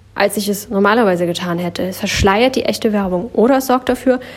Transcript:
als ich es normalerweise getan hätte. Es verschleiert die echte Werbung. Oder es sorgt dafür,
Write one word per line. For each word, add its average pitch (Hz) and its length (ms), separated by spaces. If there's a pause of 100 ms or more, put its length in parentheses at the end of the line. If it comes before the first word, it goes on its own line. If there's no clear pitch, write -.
(140)
als 202 220
ich 202 140
es 202 180
normalerweise 202 580
getan 175 320
hätte. 175 260
Es 185 160
verschleiert 208 580
die - 80
echte 220 260
Werbung. 196 400
Oder 262 280
es 269 80
sorgt 254 200
dafür, 254 320 (180)